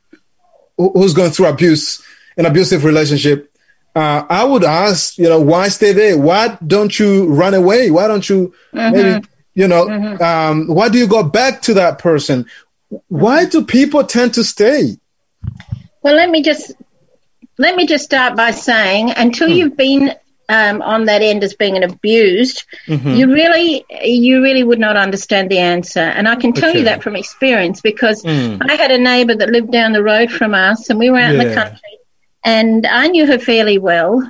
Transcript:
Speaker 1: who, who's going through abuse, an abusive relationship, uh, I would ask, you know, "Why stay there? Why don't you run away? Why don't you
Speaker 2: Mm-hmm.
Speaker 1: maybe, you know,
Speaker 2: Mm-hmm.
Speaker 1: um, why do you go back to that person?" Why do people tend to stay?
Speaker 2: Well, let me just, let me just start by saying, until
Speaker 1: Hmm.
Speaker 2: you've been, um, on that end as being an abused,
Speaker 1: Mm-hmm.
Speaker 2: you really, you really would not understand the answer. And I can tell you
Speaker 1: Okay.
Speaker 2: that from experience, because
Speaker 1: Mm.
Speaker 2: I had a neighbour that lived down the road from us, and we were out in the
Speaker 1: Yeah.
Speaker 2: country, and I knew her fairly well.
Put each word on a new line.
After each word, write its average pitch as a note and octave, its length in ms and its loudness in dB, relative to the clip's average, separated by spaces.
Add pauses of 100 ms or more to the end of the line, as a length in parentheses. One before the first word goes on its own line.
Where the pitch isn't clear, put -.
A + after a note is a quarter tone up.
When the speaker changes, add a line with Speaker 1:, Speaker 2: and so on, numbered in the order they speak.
(800)
Speaker 1:
who, F#3 140 2
who's F#3+ 200 2
going E3+ 200 2
through F3+ 140 2
abuse, D#3 560 0 (360)
an E3+ 80 0
abusive E3 380 0
relationship, D3 680 0 (440)
uh, D3+ 360 -2
I F#3+ 140 0
would B3+ 200 2
ask, E3+ 540 -2
you E3+ 100 2
know, D#3+ 120 4
"Why E3+ 280 2
stay G3+ 240 0
there? G3+ 240 2
Why F#3+ 400 0 (100)
don't G3+ 320 0
you G3 280 2
run E3 260 2
away? G3 380 2
Why F3 160 2
don't G#3 220 -2
you F#3+ 260 0 (180)
Speaker 2:
Mm-hmm. A3+ 240 -2
Speaker 1:
maybe, F#3+ 300 0 (280)
you F#3+ 140 2
know, F3 180 2
Speaker 2:
Mm-hmm. G#3 360 -6
Speaker 1:
um, D#3 460 0
why F#3 200 0
do A3 100 2
you B3 80 2
go G#3+ 160 2
back A#3+ 400 -2
to A3+ 120 0
that F3 240 2
person?" C#3+ 480 -2 (640)
Why A#3+ 360 0
do E4 200 -2
people C#4+ 400 0
tend A#3+ 300 -2
to A#3 100 -2
stay? G#3 520 0 (1040)
Speaker 2:
Well, C#4+ 120 2
let E4+ 160 2
me D#4+ 120 0
just, D4 300 -4 (840)
let E4+ 160 0
me F4+ 120 0
just D4 180 -2
start B3+ 320 -2
by A#3 140 0
saying, A3 680 -2
until A#3+ 320 0
Speaker 1:
Hmm. E4+ 60 2
Speaker 2:
you've E4 240 0
been, C#4 360 0 (360)
um, G#3+ 320 0
on A3 240 -2
that G#3 160 2
end G#3 200 0
as G3 120 -4
being G3 240 -2
an F#3 60 0
abused, G#3+ 800 0 (220)
Speaker 1:
Mm-hmm. C#3 280 -4
Speaker 2:
you B3+ 180 4
really, E4 540 0 (180)
you B3 380 2
really C4 200 2
would A#3 160 2
not G#3+ 200 0
understand G3 520 -2
the G3 60 0
answer. F3 440 -2
And G3 280 -2
I A#3 60 0
can A#3+ 180 -2
tell D#4+ 160 0
you E4+ 120 0
Speaker 1:
Okay. B3+ 40 0
Speaker 2:
that - 180 -2
from G#3 140 -8
experience, G3 640 -4
because G#3+ 440 -2
Speaker 1:
Mm. B2+ 340 -4 (100)
Speaker 2:
I D4 60 0
had D4 160 0
a B3+ 80 2
neighbour B3 380 0
that A3 120 -2
lived A#3 240 0
down A3+ 200 0
the G#3 100 0
road G#3+ 280 0
from A3 240 -2
us, G3 360 0
and G#3+ 80 0
we A#3+ 100 2
were B3+ 100 2
out A#3+ 140 2
in D3 60 2
the A#3+ 60 0
Speaker 1:
Yeah. A2+ 100 -2
Speaker 2:
country, A2 440 -8 (460)
and A3+ 420 0
I B3+ 200 0
knew E4+ 200 2
her C4+ 120 2
fairly A3 400 0
well. F#3 520 0